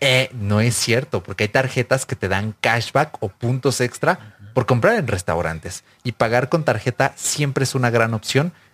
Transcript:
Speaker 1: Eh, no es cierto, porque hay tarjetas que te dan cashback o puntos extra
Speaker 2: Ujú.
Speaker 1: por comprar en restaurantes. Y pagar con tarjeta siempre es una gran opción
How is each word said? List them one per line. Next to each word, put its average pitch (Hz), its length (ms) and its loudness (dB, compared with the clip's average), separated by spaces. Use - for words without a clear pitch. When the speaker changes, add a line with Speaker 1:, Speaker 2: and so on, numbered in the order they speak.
Speaker 1:
Eh, 131 340 2
no 104 260 0
es 117 160 2
cierto, 117 460 0
porque 101 220 -4
hay 107 40 0
tarjetas 131 560 0
que - 120 -6
te 98 120 -2
dan 98 320 -2
cashback 117 600 0
o 110 100 -4
puntos 127 500 -2
extra 135 320 0
Speaker 2:
Ujú. - 160 -20
Speaker 1:
por 123 120 0
comprar 147 300 4
en 175 100 -2
restaurantes. 85 760 -4
Y 117 80 -4
pagar 120 380 0
con 160 140 0
tarjeta 127 520 0
siempre 139 480 -2
es - 100 -2
una 127 160 0
gran 113 240 2
opción 139 380 -2